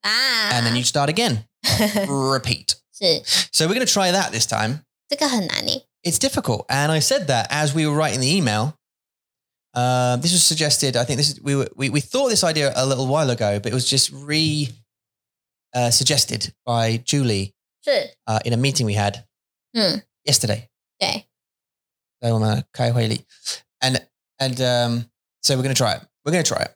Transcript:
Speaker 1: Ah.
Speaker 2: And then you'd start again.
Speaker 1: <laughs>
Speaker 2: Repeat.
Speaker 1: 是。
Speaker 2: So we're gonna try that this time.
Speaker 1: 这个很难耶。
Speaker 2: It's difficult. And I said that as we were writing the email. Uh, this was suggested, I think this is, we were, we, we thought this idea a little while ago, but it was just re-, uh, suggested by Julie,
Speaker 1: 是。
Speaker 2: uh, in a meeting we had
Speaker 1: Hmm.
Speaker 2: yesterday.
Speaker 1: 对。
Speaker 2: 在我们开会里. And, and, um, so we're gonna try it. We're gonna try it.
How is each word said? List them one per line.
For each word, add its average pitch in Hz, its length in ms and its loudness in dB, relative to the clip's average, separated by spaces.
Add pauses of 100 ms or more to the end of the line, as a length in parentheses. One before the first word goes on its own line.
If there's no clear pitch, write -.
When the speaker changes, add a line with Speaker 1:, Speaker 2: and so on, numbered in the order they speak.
Speaker 1:
Ah. 226 500 2
Speaker 2:
And 117 120 2
then 117 100 2
you'd 123 100 0
start 143 240 2
again. 165 360 0 (180)
Speaker 1:
<laughs> - 160 2 (280)
Speaker 2:
Repeat. 135 680 0 (160)
Speaker 1:
是。 - 320 0 (280)
Speaker 2:
So 160 160 2
we're 190 60 2
gonna 254 120 0
try 190 260 2
that 185 200 0
this 110 140 0
time. 110 360 -2 (280)
Speaker 1:
这 294 60 -2
个 294 120 0
很 220 200 -2
难 - 200 -2
耶。 - 180 -4 (180)
Speaker 2:
It's 170 160 -2
difficult. - 480 -2
And 143 240 0
I 156 80 2
said 226 280 0
that 117 220 0
as 147 240 -2
we 156 140 0
were 147 80 -2
writing 147 240 0
the 135 160 2
email. 123 380 0 (1000)
Uh, 123 440 2
this 170 160 0
was 175 100 4
suggested, 147 520 2
I 120 80 2
think 127 140 -2
this 151 140 2
is, - 100 -12
we 139 140 -2
were, 139 200 0
we, 135 140 -4
we 247 100 0
thought 254 300 -2
this 208 140 2
idea 151 320 2
a 127 100 0
little 135 220 0
while 139 240 0
ago, 104 280 0
but 104 120 -4
it - 20 -4
was 123 160 0
just 135 220 2
re-, 147 580 -2 (1040)
uh, 123 160 0
suggested 127 640 0 (120)
by 117 320 0
Julie, 117 580 -2 (280)
Speaker 1:
是。 220 320 -2 (120)
Speaker 2:
uh, 110 180 0
in 120 80 0
a 117 40 2
meeting 135 280 2
we 104 80 0
had 101 300 -2 (520)
Speaker 1:
Hmm. 208 260 0 (260)
Speaker 2:
yesterday. 113 400 -2 (320)
Speaker 1:
对。 - 260 -2 (960)
Speaker 2:
在 117 120 0
我 113 60 2
们 110 320 0
开 120 220 -2
会 117 140 2
里. 113 180 -4 (540)
And, 131 260 0 (320)
and, 127 240 -2
um, 120 480 0 (320)
so 143 140 2
we're 131 80 0
gonna 135 100 0
try 113 220 0
it. - 60 -14 (240)
We're 151 80 0
gonna 170 100 2
try - 200 -2
it. - 120 -8